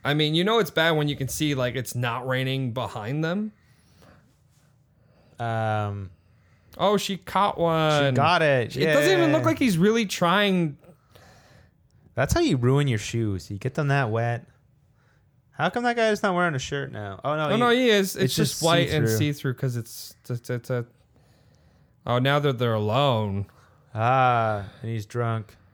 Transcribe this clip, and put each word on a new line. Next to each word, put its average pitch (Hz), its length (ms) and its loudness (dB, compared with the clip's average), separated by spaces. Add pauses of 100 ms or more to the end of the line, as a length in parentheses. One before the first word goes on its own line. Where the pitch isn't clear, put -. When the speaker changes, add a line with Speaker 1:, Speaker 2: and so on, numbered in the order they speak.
Speaker 1:
I 143 100 0
mean, 151 200 0
you 175 100 2
know 226 140 2
it's 208 120 0
bad 165 220 2
when 151 160 0
you 139 80 -4
can 131 120 -6
see, 151 260 -2
like, 123 200 -2
it's 127 200 -6
not 123 320 -4
raining 131 460 -2
behind 123 520 -6
them. 208 280 -4 (1900)
Speaker 2:
Um, 107 720 -4 (680)
Speaker 1:
Oh, 202 180 2
she 196 220 -4
caught - 400 -2
one. 156 540 2
Speaker 2:
she 123 40 0
got 165 240 4
it. 135 360 2
Speaker 1:
It 147 100 0
doesn't 294 260 4
even 339 200 4
look 320 100 2
Speaker 2:
Yay. - 40 0
Speaker 1:
like 320 120 2
he's 220 180 2
really 214 300 4
trying. 180 720 0 (1400)
Speaker 2:
That's 123 180 -2
how 339 80 2
you 247 160 2
ruin 135 320 2
your 113 100 0
shoes. 104 520 -4
You 101 80 -10
get 131 160 -6
them 147 140 -2
that 139 200 0
wet. 117 380 -4 (1040)
How 156 180 -2
come 240 160 -4
that 240 120 0
guy 226 120 2
is 208 140 0
not 190 120 0
wearing 175 200 2
a 131 40 -2
shirt 135 320 -6
now? 104 320 -10
Oh, 147 140 -2
no. 151 120 0
Speaker 1:
Oh, 143 40 0
Speaker 2:
he, 214 80 2
Speaker 1:
no, 240 80 4
he 247 220 4
is. 196 260 2
It's - 80 0
Speaker 2:
it's 131 120 0
Speaker 1:
just 151 180 0
Speaker 2:
just - 80 -4
Speaker 1:
white 170 260 4
and 147 180 0
Speaker 2:
see-through. 110 120 2
Speaker 1:
see-through 143 360 -2
'cause 127 220 -4
it's, - 400 -12 (140)
it's, 120 180 -8
it's 123 220 -6
a. 120 160 -2 (1200)
Oh, 123 120 0
now 139 200 2
that 143 200 0
they're 120 140 0
alone. 107 720 0 (480)
Speaker 2:
Ah, 117 680 2 (160)
and 113 100 -8
he's 110 140 -6
drunk. 113 500 -6 (200)